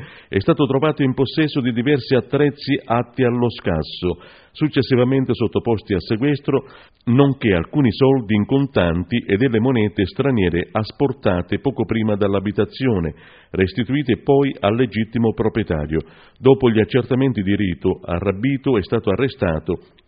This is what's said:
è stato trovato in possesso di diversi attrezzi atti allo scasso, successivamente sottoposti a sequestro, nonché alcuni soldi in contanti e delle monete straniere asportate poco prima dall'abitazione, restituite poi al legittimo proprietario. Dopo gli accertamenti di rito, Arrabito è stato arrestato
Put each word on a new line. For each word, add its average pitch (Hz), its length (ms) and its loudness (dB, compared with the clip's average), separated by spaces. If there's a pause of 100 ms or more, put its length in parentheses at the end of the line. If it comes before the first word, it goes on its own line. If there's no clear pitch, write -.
(280)
è - 120 -2
stato 151 260 2
trovato 139 380 0
in 131 100 2
possesso 143 480 -2
di 123 120 -2
diversi 131 420 0
attrezzi 139 680 0
atti 123 400 -2
allo 120 280 0
scasso, 85 640 -4 (380)
successivamente 131 800 0
sottoposti 107 600 -2
a 92 60 0
sequestro, 135 640 -2 (420)
nonché 127 480 2
alcuni 113 380 2
soldi 131 440 2
in 104 100 2
contanti 104 720 0 (100)
e 98 80 2
delle 113 240 2
monete 107 460 0
straniere 95 640 0
asportate 107 880 -2
poco 117 240 -4
prima 107 320 -2
dall'abitazione, 101 1000 -2 (380)
restituite 117 720 -2
poi 139 340 2
al 104 180 0
legittimo 113 580 0
proprietario. 82 640 -2 (400)
Dopo 131 300 4
gli 110 100 2
accertamenti 123 640 0
di 98 140 0
rito, 92 460 -2
Arrabito 101 760 -2
è 92 60 0
stato 110 260 -2
arrestato 92 680 -2 (300)